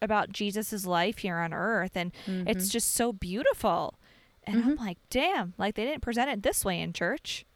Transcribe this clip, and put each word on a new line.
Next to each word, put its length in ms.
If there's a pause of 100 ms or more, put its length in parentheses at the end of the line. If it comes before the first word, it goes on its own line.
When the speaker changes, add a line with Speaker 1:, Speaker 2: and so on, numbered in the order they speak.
Speaker 1:
about 300
Jesus's 560
life 320
here 200
on 140
earth, 440
and 160 (140)
it's 40 (360)
Speaker 2:
Mm-hmm. 40
Speaker 1:
just 240
so 180
beautiful. 840 (460)
And 140
I'm 180
Speaker 2:
Mm-hmm. 80
Speaker 1:
like, 140 (120)
"Damn, 480
like, 160
they 100
didn't 180
present 280
it 140
this 200
way 160
in 120
church." 520 (120)